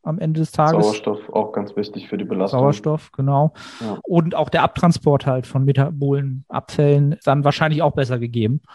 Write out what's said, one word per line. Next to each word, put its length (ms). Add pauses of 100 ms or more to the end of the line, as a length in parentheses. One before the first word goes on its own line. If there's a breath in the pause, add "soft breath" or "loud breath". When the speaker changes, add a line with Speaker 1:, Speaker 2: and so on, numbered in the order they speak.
Speaker 1:
am 160
Ende 220
des 120
Tages. 320
Speaker 2:
Sauerstoff, 460
auch 220
ganz 240
wichtig 320
für 100
die 60
Belastung. 360
Speaker 1:
Sauerstoff, 520
genau. 400 (280 loud breath)
Speaker 2:
Ja. 220
Speaker 1:
Und 320
auch 140
der 140
Abtransport 640
halt 200
von 180
metabolen 840
Abfällen 640
ist 140
dann 180
wahrscheinlich 380
auch 100
besser 260
gegeben. 440 (120 loud breath)